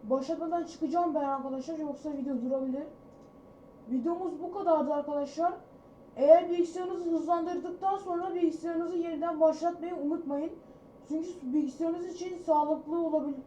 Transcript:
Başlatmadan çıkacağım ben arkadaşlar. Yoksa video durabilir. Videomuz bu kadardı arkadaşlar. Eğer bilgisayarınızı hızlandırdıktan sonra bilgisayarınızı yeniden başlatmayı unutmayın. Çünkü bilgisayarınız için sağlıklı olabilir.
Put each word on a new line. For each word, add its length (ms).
Başlatmadan 600
çıkacağım 520
ben 80
arkadaşlar. 540
Yoksa 360
video 280
durabilir. 420
Videomuz 500
bu 100
kadardı 420
arkadaşlar. 600
Eğer 340
bilgisayarınızı 640
hızlandırdıktan 840
sonra 380
bilgisayarınızı 600
yeniden 420
başlatmayı 560
unutmayın. 560
Çünkü 220
bilgisayarınız 640
için 300
sağlıklı 680
olabilir. 420